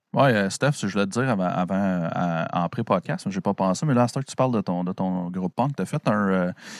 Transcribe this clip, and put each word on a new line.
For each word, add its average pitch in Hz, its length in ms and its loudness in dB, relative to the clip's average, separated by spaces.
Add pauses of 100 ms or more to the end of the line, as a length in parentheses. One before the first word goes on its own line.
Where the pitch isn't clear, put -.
(140)
Ouais, 135 100 6 (100)
euh, 98 160 2
Steph, 139 220 0 (100)
je 107 60 0
voulais 101 180 2
te 95 60 -6
dire 123 180 0
avant, 95 160 2
avant, 90 280 0
euh, 87 760 0
en 87 160 0
pré-podcast, 113 640 -2
j'ai 95 100 -4
pas 101 140 0
pensé, 95 320 0
mais 139 80 4
là, 120 80 6
à 120 60 4
ce - 100 -6
que 135 80 -4
tu - 100 -14
parles 131 160 2
de 110 80 2
ton, 90 240 -2
de 92 80 -2
ton 92 380 -2
groupe 92 260 -4
punk, 139 180 0
t'as 92 120 -4
fait - 200 -6
un, 104 220 2
euh, 92 240 2 (280)